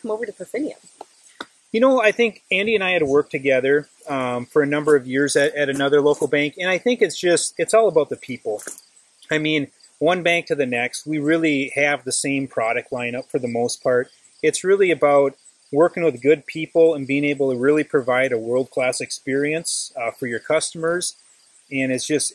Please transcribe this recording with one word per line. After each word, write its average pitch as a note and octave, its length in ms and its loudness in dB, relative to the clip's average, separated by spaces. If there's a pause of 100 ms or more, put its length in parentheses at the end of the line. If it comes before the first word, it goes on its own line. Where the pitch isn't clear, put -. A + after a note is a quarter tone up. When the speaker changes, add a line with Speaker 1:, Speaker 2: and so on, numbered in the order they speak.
Speaker 1:
come A3+ 120 -8
over A3 120 -6
to G#3 80 -10
Perfinium? B3 440 -8 (960)
Speaker 2:
You A3 100 0
know, C4 200 4
I G#3+ 120 4
think A3+ 380 -2
Andy G3+ 240 0
and G3 80 2
I F#3 100 0
had F3 100 2
worked C#3+ 280 2
together, C3+ 580 0 (200)
um, B2 380 -4
for - 160 2
a C#3 40 2
number D3 300 2
of B2+ 100 2
years C3+ 300 0
at, C#3+ 180 2
at C#3+ 140 -2
another C#3 320 2
local D3 260 2
bank, D3 320 0
and F3+ 120 -2
I F#3 80 0
think A#3+ 240 0
it's F3 160 0
just, F3 400 0
it's E3 160 0
all A3 140 6
about D#3 200 2
the B2 80 -8
people. A2+ 460 -8 (680)
I D#3 80 0
mean, D#3 300 -2 (300)
one E3+ 240 0
bank E3+ 240 0
to E3 80 -2
the C#3+ 120 0
next, B2 400 -6
we D3+ 120 -4
really D3 560 0
have C#3+ 300 -2
the B2+ 80 -8
same C#3 360 -2
product A#2 420 -4
lineup A#2+ 360 -6
for - 120 -4
the B2 100 -6
most A#2+ 340 -4
part. B2+ 280 0 (320)
It's D#3 220 0
really G3 260 4
about C#3+ 460 2 (340)
working E3+ 340 2
with B2 180 0
good C#3+ 240 2
people E3 480 2
and C#3 120 -8
being C#3 200 0
able C#3 260 0
to B2 60 -4
really D3 260 2
provide B2+ 480 0
a A#2 60 0
world-class B2+ 640 -2
experience, D3 960 -4
uh, A#2 100 -4
for - 160 -8
your A#2+ 120 -6
customers. E3 800 -4 (540)
And C3+ 220 -2
it's B2+ 140 -4
just D3+ 280 -2